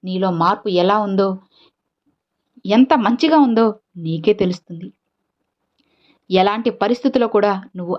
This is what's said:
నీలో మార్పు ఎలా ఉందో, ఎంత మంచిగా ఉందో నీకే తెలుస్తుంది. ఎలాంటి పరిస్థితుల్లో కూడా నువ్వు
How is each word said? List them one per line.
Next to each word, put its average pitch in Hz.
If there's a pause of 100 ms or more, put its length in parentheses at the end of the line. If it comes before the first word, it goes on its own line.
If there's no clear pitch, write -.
నీలో 185
మార్పు 180
ఎలా 185
ఉందో, 196 (1300)
ఎంత 247
మంచిగా 262
ఉందో 226 (220)
నీకే 165
తెలుస్తుంది. 180 (1400)
ఎలాంటి 202
పరిస్థితుల్లో 240
కూడా 202 (140)
నువ్వు 180